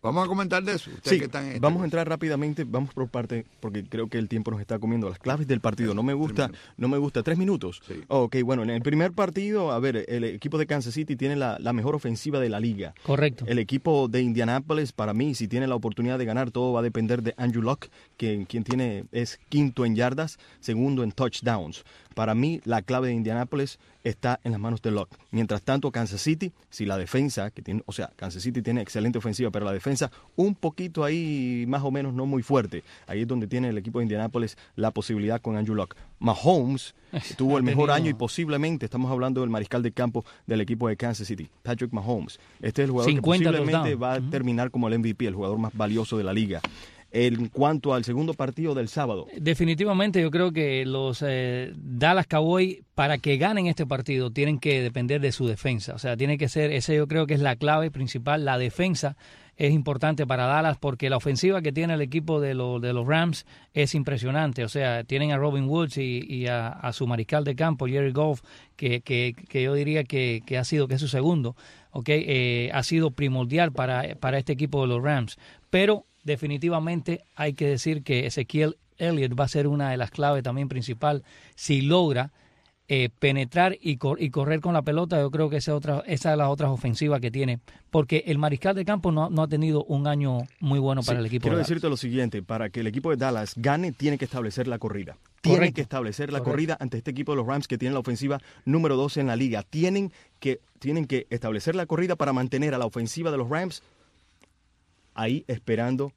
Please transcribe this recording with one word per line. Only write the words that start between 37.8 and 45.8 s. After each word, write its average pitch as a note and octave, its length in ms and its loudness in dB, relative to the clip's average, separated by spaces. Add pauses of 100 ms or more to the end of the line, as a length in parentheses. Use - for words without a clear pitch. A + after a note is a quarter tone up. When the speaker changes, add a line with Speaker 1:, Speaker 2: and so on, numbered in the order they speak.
Speaker 3:
tenido C#3+ 60 4
Speaker 2:
año D3+ 140 2
y A2 40 0
posiblemente, D3 720 -2
estamos B2+ 240 -2
hablando C3 320 0
del B2 80 0
mariscal A2+ 320 -2
de A#2 120 0
campo A#2+ 320 -2 (200)
del A2 160 0
equipo A#2 280 0
de G#2+ 80 -2
Kansas G#2+ 300 -4
City, F#2 220 -8 (140)
Patrick A#2+ 300 -4
Mahomes. G#2+ 460 -4 (220)
Este A2+ 200 -2
es C#3 60 4
el C3+ 40 0
jugador B2 180 2
que D3+ 60 4
Speaker 3:
Cincuenta E3 360 4
Speaker 2:
posiblemente D#3 400 2
Speaker 3:
touchdowns. B2 120 -2
Speaker 2:
va B2+ 120 0
a C3 40 -2
Speaker 3:
Ujú. C3 100 -4
Speaker 2:
terminar B2 420 0
como A#2+ 180 0
el A2+ 60 2
M A#2 120 2
V G#2+ 80 0
P, A#2+ 120 -2
el F#2+ 80 -2
jugador G2+ 240 -2
más A2+ 160 -2
valioso A2 420 0